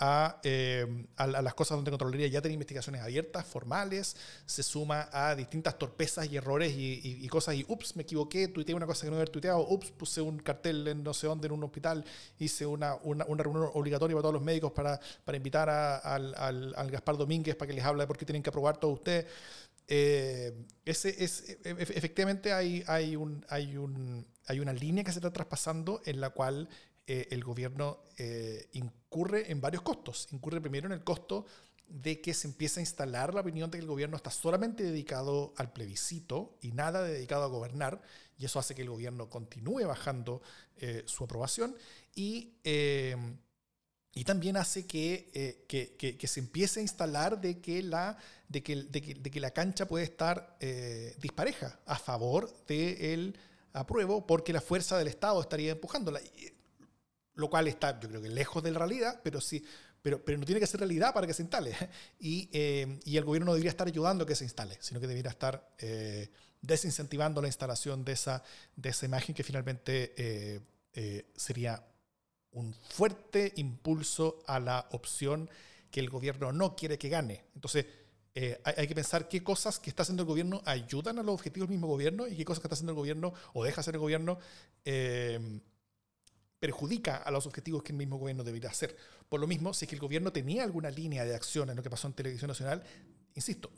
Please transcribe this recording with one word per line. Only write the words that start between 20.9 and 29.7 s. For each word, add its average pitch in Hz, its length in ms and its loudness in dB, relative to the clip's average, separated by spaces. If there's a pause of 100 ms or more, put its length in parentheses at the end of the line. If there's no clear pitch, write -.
es, - 240 -2
e-, 196 160 -12
e-, 175 160 -4
efectivamente 190 720 2
hay, 175 340 2
hay 160 300 2
un, 151 320 -4
hay 143 300 -2
un, 131 480 -4 (200)
hay 135 140 0
una 135 140 0
línea 156 280 2
que 190 100 -2
se 170 60 -4
está 175 140 0
traspasando 165 720 -2
en 135 160 -2
la 135 80 0
cual, 139 400 0 (380)
eh, 131 240 -2
el 123 120 -2
gobierno, 127 600 -4 (160)
eh, 113 540 -6
incurre 180 800 -2
en 143 120 -2
varios 165 180 0